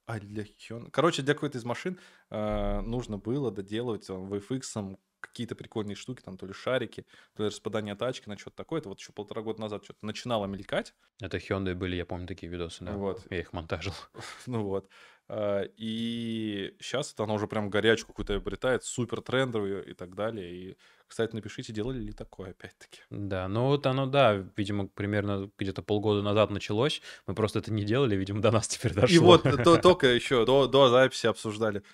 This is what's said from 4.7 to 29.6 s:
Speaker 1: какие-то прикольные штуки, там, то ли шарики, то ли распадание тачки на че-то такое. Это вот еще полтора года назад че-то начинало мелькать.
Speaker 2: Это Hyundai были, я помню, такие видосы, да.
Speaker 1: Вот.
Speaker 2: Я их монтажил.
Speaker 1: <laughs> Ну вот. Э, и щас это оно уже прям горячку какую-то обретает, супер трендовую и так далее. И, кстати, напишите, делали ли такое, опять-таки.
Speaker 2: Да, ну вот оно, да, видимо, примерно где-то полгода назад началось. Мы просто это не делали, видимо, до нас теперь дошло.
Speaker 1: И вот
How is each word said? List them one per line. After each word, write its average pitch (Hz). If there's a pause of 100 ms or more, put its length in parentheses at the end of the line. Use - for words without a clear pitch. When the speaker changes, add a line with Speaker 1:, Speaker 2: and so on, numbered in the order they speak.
Speaker 1:
какие-то -
прикольные 104
штуки, -
там, 92
то 95
ли 95
шарики, 123 (300)
то 107
ли 104
распадание 104
тачки 123
на 101
че-то -
такое. 160
Это 101
вот 95
еще -
полтора 107
года 110
назад 104
че-то -
начинало 110
мелькать. 98 (260)
Speaker 2:
Это -
Hyundai 95
были, 90
я 87
помню, 90
такие 87
видосы, 87
да. 104
Speaker 1:
Вот. 95
Speaker 2:
Я 90
их -
монтажил. 87 (200)
Speaker 1:
<laughs> -
Ну 117
вот. 98 (400)
Э, 101 (120)
и 113
щас -
это 110
оно 107
уже 104
прям 107
горячку 107
какую-то 104
обретает, 104
супер 110
трендовую 110
и -
так 90
далее. 101 (180)
И, - (300)
кстати, 113
напишите, 117
делали 117
ли 107
такое, -
опять-таки. -
Speaker 2:
Да, 98
ну 113
вот 139
оно, 131
да, 131 (220)
видимо, 101
примерно 101
где-то 95
полгода 104
назад 104
началось. 104 (260)
Мы 101
просто 107
это -
не 104
делали, 113
видимо, 101
до 110
нас 107
теперь -
дошло. 117
Speaker 1:
И 170
вот 156